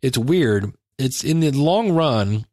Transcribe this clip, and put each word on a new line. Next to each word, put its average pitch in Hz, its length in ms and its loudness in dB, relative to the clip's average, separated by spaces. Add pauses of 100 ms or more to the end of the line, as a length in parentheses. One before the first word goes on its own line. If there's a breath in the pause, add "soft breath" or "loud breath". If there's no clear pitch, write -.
It's 131 160 -2
weird. 113 560 0 (240)
It's 131 260 -4
in 165 180 0
the 156 100 2
long 175 400 0
run 110 600 0